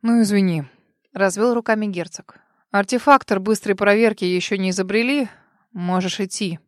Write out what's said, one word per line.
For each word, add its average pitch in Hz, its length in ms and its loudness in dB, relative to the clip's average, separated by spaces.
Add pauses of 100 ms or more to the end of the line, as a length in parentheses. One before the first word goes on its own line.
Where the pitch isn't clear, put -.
"Ну, 233 200 4
извини", — 190 420 2 (480)
развел 196 420 0
руками 220 320 -2
герцог. 175 520 -10 (320)
"Артефактор 226 720 2
быстрой 208 340 -2
проверки 208 500 2
еще 180 320 -2
не 190 140 -2
изобрели. 214 580 -2 (440)
Можешь 180 480 -4
идти". 185 480 -6